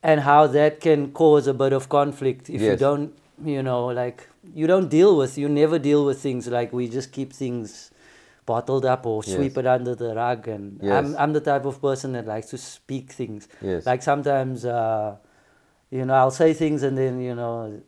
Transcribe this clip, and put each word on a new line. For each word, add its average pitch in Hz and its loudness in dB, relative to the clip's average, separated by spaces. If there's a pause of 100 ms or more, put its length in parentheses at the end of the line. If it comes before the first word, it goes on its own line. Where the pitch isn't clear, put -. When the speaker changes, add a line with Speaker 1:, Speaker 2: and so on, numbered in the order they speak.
Speaker 1:
and 156 4
how 147 6
that 151 2
can 147 2
cause 151 6
a 139 0
bit 135 0
of 131 -2
conflict 139 -2
if 143 -8
you 107 4
Speaker 2:
Yes. 92 -6
Speaker 1:
don't, 143 0 (320)
you 139 -4
know, 123 -2 (160)
like, 123 -8 (260)
you 160 -2
don't 185 4
deal 175 6
with, 131 0
you 143 -2
never 151 2
deal 147 4
with 135 0
things, 123 -6
like, 120 -2
we 123 -4
just 131 -8
keep 139 -8
things 120 -10 (540)
bottled 127 -2 (100)
up 131 -4
or 110 -4
sweep 135 -2
Speaker 2:
Yes. - -2
Speaker 1:
it 127 0
under 123 0
the 113 -6
rug, 117 -4
and 101 -12
Speaker 2:
Yes. 101 0
Speaker 1:
I'm, 143 -2
I'm 147 0
the 147 -2
type 139 0
of 135 -14
person 135 -4
that 120 -8
likes 107 -8
to 127 -12
speak - -14
things. 107 -12 (140)
Speaker 2:
Yes. 92 -4
Speaker 1:
Like, 127 -2
sometimes, 135 -2
uh, 110 -2 (760)
you 131 -6
know, 131 0
I'll 131 6 (120)
say 160 6
things 151 -2
and 135 0
then, 127 -2
you 123 -6
know 117 -8